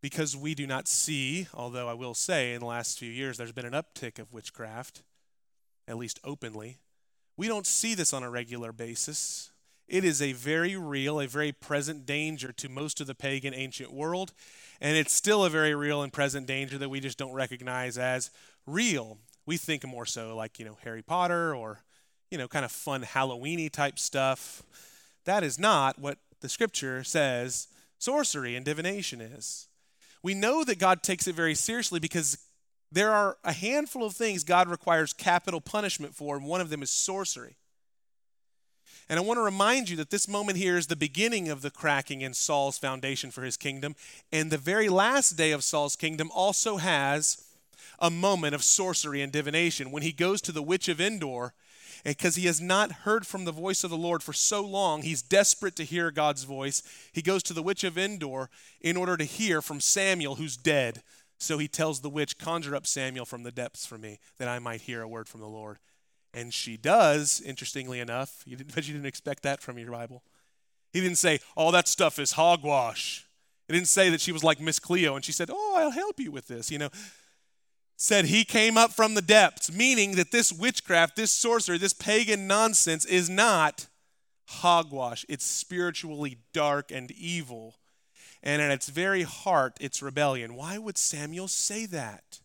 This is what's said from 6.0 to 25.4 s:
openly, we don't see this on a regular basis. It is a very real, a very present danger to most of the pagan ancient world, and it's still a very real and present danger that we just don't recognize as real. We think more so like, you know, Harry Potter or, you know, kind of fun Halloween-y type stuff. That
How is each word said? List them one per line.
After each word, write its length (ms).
openly, 560
we 120
don't 180
see 280
this 180
on 100
a 80
regular 400
basis. 800
It 160
is 160
a 120
very 440
real, 420
a 80
very 260
present 520
danger 480
to 160
most 320
of 60
the 80
pagan 400
ancient 380
world, 420
and 160
it's 180
still 300
a 60
very 240
real 280
and 100
present 340
danger 300
that 140
we 100
just 160
don't 160
recognize 640
as 340
real. 520
We 120
think 260
more 220
so 300
like, 220
you 60
know, 200
Harry 180
Potter 520
or, 280
you 80
know, 100
kind 160
of 80
fun 300
Halloween-y 680
type 300
stuff. 640
That 180